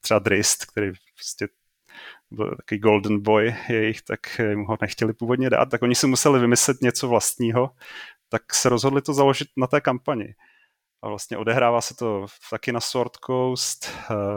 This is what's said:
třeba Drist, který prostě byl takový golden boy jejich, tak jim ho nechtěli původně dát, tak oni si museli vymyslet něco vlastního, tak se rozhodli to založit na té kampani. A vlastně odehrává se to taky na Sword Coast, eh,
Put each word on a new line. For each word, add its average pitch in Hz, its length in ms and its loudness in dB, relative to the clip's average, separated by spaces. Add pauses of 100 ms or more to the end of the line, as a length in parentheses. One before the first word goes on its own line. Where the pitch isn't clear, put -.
třeba 107 180 2
Drist, 101 460 0
který 101 260 -4 (240)
prostě - 320 -10 (840)
byl 107 240 -6
takový - 240 -8
golden 104 420 4
boy 107 340 4 (140)
jejich, 110 320 0
tak - 380 -8 (100)
jim 104 140 -2
ho 107 180 -2
nechtěli 110 320 -2
původně 127 360 0
dát, - 200 2
tak 117 120 -2
oni 123 140 2
si 143 120 2
museli 131 320 4
vymyslet 120 420 2
něco 127 260 0
vlastního, 120 640 0 (600)
tak - 240 -4
se - 160 0
rozhodli 135 320 2
to 147 120 -4
založit 139 340 2 (100)
na 127 100 0
té 147 140 0
kampani. 123 540 -4 (680)
A 107 80 -10
vlastně 104 280 -10
odehrává 117 440 2
se - 140 -10
to 104 300 -4 (260)
taky 113 200 -4
na 117 80 -4
Sword 120 320 -4 (140)
Coast, 127 600 -2
eh, - 280 -10 (240)